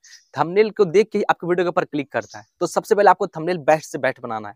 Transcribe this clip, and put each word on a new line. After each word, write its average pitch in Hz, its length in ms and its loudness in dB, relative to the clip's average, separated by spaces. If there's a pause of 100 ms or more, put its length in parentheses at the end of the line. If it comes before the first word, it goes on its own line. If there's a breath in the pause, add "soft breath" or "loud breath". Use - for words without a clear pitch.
(340 soft breath)
थंबनेल 185 360 0
को 208 160 2
देख 196 240 2
के 208 80 -2
ही 208 60 -2
आपकी - 220 -2
वीडियो 175 180 0
के 175 40 -2
ऊपर 175 160 -2
क्लिक 143 280 -6
करता 110 260 -8
है। 104 60 -20 (160)
तो 175 60 -2
सबसे 190 280 -2
पहले 196 160 6
आपको 208 160 2
थंबनेल 165 340 -4
बेस्ट 151 320 0
से 160 60 -6
बेस्ट 131 220 -2
बनाना 110 280 -8
है। 101 80 -18